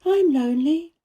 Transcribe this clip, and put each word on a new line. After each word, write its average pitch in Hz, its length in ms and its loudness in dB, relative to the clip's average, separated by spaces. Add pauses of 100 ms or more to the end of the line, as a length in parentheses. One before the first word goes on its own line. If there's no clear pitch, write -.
I'm 381 280 2
lonely 262 600 -2 (100)